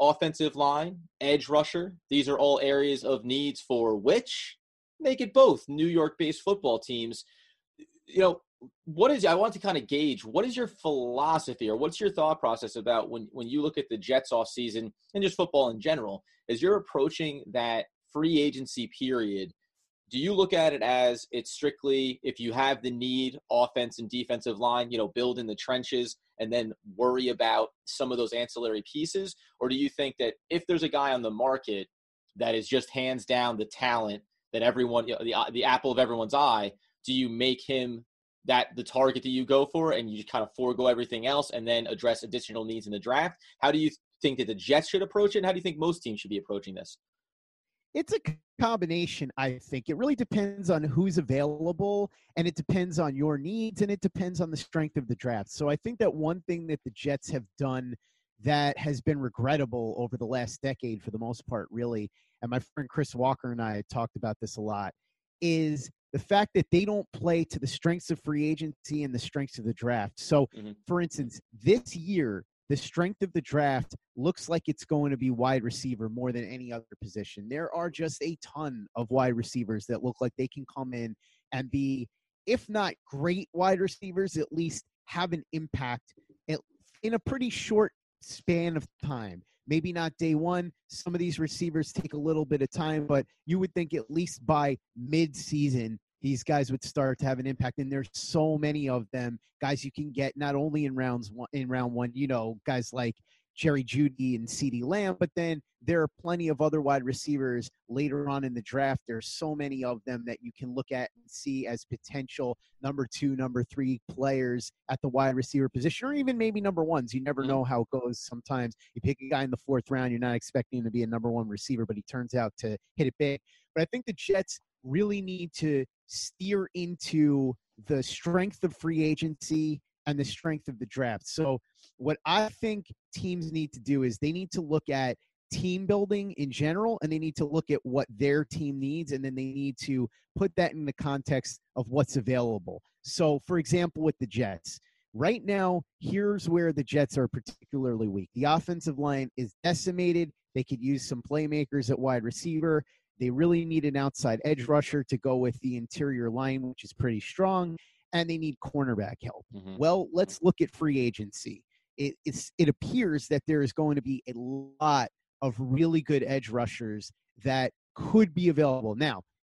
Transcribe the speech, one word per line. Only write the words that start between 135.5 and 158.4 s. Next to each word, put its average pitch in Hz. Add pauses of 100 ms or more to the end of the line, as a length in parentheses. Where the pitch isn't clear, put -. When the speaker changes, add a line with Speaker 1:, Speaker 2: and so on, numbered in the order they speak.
Speaker 2:
team 185
building 202
in 143
general, 180
and 156
they 156
need 156
to 160
look 151
at 143
what 131 (100)
their 143
team 143
needs, 147
and 135
then 135
they 131
need 139
to 127 (280)
put 196
that 170
in 156
the 139
context 139 (140)
of 120
what's 131
available. 110 (200)
So, 151
for 175
example, 165
with 156
the 127
Jets, 101 (340)
right 170
now, 185 (180)
here's 202
where 170
the 135
Jets 143
are 123
particularly 117
weak. 95
The 123
offensive 160
line 139
is 123 (100)
decimated. 175 (240)
They 127
could 127
use 131
some 123
playmakers 147
at 135
wide 127
receiver. 156 (340)
They 123
really 170
need 160
an 139
outside 135
edge 143
rusher 147
to -
go 127
with 123
the 127
interior 120
line, 131
which 127
is -
pretty 113
strong, 185 (360)
and 170
they 165
need 156